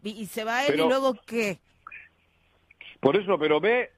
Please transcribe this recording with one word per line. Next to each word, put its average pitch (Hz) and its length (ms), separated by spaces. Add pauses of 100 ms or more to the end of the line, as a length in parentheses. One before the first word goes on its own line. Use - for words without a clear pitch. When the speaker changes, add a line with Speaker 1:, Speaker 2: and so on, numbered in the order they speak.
Speaker 1:
y, 208 80
y 214 160
se 220 180
va 233 200
él, 294 60
Speaker 2:
Pero - 140
Speaker 1:
¿y - 20
luego 262 280 (120)
qué? 220 320 (1400)
Speaker 2:
Por 143 160
eso, 190 200
pero 151 220
ve 233 380